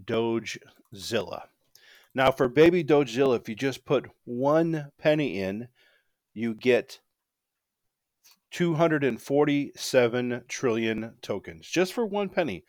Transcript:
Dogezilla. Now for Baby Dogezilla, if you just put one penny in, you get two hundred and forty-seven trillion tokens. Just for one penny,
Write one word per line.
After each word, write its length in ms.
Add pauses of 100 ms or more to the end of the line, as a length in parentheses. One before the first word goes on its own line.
Dogezilla. 1400 (680)
Now 180
for 180
Baby 340
Dogezilla, 560
if 80
you 80
just 300
put 240 (160)
one 720
penny 420
in, 300 (640)
you 220
get 440 (1500)
two 240
hundred 280
and 180
forty-seven 1300
trillion 760
tokens. 460
Just 260
for 120
one 240
penny, 380